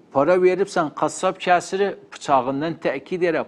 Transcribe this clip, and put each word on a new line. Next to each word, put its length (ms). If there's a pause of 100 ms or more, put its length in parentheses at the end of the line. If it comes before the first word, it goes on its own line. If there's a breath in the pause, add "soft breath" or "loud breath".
(120)
para 280
veribsən, 540
qassab 480
kəsiri, 540 (160)
bıçağından 680
təkid 460
elə, 220